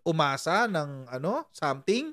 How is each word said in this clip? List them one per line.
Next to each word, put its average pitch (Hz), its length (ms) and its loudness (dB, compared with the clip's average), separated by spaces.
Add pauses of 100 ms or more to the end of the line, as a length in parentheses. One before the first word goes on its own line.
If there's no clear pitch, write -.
umasa 160 640 2
ng 143 400 -4
ano, 170 480 -4
something? 185 580 -2